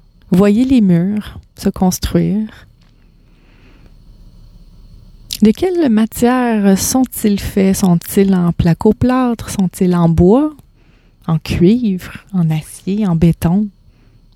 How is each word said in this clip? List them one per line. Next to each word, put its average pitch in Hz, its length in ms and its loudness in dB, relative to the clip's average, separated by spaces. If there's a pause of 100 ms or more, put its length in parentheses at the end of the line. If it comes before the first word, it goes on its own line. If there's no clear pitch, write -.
(300)
voyez 208 340 2
les 262 160 2
murs 190 580 0 (180)
se - 120 -6
construire. 185 960 -2 (2750)
De 214 80 6
quelle 339 400 0
matière 220 880 0
sont-ils 220 640 -2
faits ? 196 360 0
Sont-ils 190 580 0
en 175 180 0
placo-plâtre ? 240 1000 0
Sont-ils 180 440 -2
en 170 140 2
bois ? 208 460 2 (720)
En 160 120 0
cuivre ? 190 720 0 (200)
En 175 160 0
acier ? 185 580 -6
En 170 100 0
béton ? 170 520 0 (680)